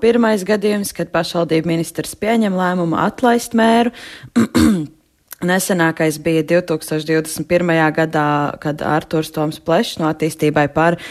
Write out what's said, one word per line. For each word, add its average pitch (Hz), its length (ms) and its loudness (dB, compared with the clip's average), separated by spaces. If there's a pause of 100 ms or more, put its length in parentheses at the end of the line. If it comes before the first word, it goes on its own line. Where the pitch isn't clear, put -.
pirmais 226 460 2
gadījums, 208 460 -2
kad 170 200 -8
pašvaldību 165 560 0
ministrs 165 480 -4
pieņem 214 400 0
lēmumu 180 400 0
atlaist 233 600 0
mēru. 233 360 4 (420)
<clears throat> 214 540 2 (520)
Nesenākais 165 800 0
bija 160 240 0
divtūkstoš 160 640 0
divdesmit 160 420 -2
pirmajā 170 460 2
gadā, 160 300 0 (360)
kad 151 240 -4
Arturs 156 480 -2
Toms 156 320 -4
Plešs 180 320 0
no 165 80 -2
Attīstībai 156 640 0
par 170 300 0 (120)